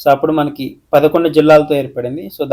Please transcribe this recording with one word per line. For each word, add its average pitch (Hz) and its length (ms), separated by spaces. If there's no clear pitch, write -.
So - 140
అప్పుడు 156 260
మనకి 147 260
పదకొండు 156 440
జిల్లాలతో 151 440
ఏర్పడింది. 131 420
So 139 180